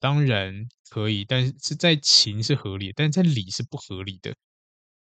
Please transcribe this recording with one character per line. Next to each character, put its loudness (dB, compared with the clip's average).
当 2
然 0
可 -2
以， -2
但 0
是 -6
在 2
情 2
是 2
合 -4
理 -6
的， -10
但 2
在 2
理 2
是 -4
不 -10
合 -10
理 -10
的。 -10